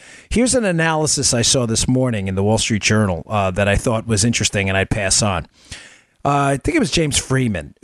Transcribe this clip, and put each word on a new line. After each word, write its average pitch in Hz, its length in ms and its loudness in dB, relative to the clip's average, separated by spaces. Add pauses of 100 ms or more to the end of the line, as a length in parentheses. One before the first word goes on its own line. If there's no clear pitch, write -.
(280)
here's 233 260 2
an 240 100 2
analysis 160 680 0
I 117 80 0
saw 123 240 2
this 113 220 -2
morning 127 400 0
in 95 80 -2
the 98 80 0
Wall 107 140 2
Street 104 240 -2
Journal, 101 440 0
uh, 101 240 0
that 98 160 0
I 101 80 4
thought 110 320 -2
was 110 180 0
interesting, 107 440 0
and 95 100 0
I'd 95 120 0
pass 98 320 0
on. 92 240 -2 (760)
Uh, 143 300 0
I - 40 0
think - 180 -2
it 311 40 2
was 180 120 0
James 156 260 0
Freeman 107 640 -2